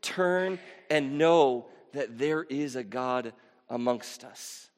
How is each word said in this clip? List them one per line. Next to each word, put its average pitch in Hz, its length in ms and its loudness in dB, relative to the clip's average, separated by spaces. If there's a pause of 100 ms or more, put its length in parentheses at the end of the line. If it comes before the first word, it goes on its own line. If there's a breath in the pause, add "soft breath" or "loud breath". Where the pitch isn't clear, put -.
turn, 185 580 0 (300 loud breath)
and 147 280 0
know 147 500 6 (260 loud breath)
that 120 240 -6
there 156 260 0
is 139 320 -4
a 127 80 -6
God 123 500 -4 (360 soft breath)
amongst 120 540 -4
us. - 540 -18